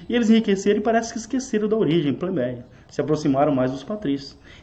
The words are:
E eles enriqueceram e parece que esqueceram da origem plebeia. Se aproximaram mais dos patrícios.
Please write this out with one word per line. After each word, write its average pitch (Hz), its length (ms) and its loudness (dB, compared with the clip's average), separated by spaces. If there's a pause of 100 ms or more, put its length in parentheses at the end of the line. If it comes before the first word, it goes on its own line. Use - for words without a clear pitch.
E 220 80 -4
eles 233 140 2
enriqueceram 208 500 4
e 208 40 -4
parece 233 280 0
que 233 80 -8
esqueceram 214 480 -4
da 208 80 0
origem 156 380 2
plebeia. 127 520 -4 (240)
Se - 120 -6
aproximaram 147 520 2
mais 131 180 0
dos - 120 -10
patrícios. 143 540 -6 (260)